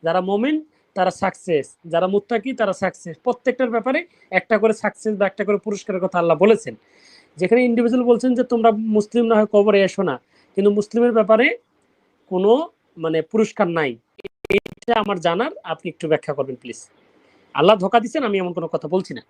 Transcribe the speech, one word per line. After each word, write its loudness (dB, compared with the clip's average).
যারা 0
মমিন 0
তারা 0
সাকসেস, -4
যারা 0
মুত্তাকি -2
তারা -2
সাকসেস। -6
প্রত্যেকটার -2
ব্যাপারে -2
একটা -2
করে 2
সাকসেস -6
বা 0
একটা -6
করে 0
পুরস্কারের -6
কথা -2
আল্লাহ 2
বলেছেন। 2
যেখানে 2
ইন্ডিভিজুয়াল 0
বলছেন 2
যে, 0
"তোমরা 2
মুসলিম 0
না 2
হয় 4
কবরে 4
এসো -2
না", -2
কিন্তু 2
মুসলিমের 0
ব্যাপারে 2
কোনো, 2
মানে, -2
পুরস্কার 0
নাই, -2
এটা -4
আমার -4
জানার, -2
আপনি -8
একটু -10
ব্যাখ্যা -2
করবেন -6
প্লিজ। -18
আল্লাহ 4
ধোকা 2
দিচ্ছেন, -6
আমি -2
এমন -4
কোনো -6
কথা -6
বলছি -4
না। -12